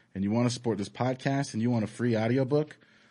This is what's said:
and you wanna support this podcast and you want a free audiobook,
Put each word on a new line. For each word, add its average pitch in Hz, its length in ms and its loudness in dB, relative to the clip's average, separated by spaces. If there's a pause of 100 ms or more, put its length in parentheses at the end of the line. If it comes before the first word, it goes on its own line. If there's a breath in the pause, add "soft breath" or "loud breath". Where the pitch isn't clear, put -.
(140 soft breath)
and 95 100 -2
you 101 60 2
wanna 120 180 2
support 120 300 -2
this 101 100 -4
podcast 139 640 -2
and 113 80 -2
you 120 100 2
want 117 140 2
a 104 40 -4
free 117 280 0
audiobook, 127 640 0 (320 soft breath)